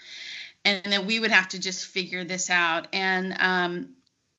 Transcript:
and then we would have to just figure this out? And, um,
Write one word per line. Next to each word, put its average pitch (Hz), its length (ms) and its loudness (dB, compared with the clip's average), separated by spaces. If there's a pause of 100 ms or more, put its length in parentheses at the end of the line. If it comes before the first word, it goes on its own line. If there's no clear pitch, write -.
(680)
and 190 180 2
then 202 220 0
we 226 140 2
would 220 100 2
have 190 180 6
to 190 100 -8
just 185 280 -6
figure 185 380 -4
this 185 260 -4
out? 170 420 2
And, 190 460 0
um, 180 500 0 (500)